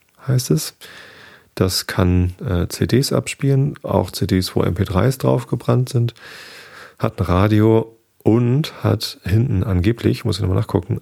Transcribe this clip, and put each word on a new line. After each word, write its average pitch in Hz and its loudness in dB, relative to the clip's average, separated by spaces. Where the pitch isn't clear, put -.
heißt 127 0
es. - -2
Das - -2
kann, 90 2
äh, 87 -2
C - -4
Ds 120 0
abspielen, 135 0
auch 95 -2
C - -4
Ds, 92 0
wo - 2
M 95 0
P 98 0
dreis 104 0
draufgebrannt 127 0
sind. 120 -2
Hat - -4
ein 92 0
Radio 107 2
und 123 0
hat 107 -2
hinten 101 0
angeblich, 107 0
muss 110 -2
ich 98 -6
nochmal 95 0
nachgucken, 110 -2